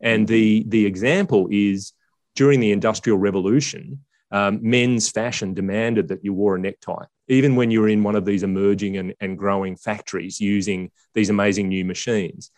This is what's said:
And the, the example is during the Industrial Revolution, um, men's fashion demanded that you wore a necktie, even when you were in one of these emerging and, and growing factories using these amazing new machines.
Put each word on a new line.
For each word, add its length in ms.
And 260
the, 400
the 180
example 640
is 440
during 240
the 120
Industrial 460
Revolution, 840
um, 300
men's 480
fashion 440
demanded 560
that 160
you 80
wore 220
a 40
necktie, 460
even 280
when 160
you 100
were 60
in 160
one 120
of 100
these 180
emerging 540
and, 240
and 160
growing 400
factories 640
using 500
these 160
amazing 400
new 160
machines. 720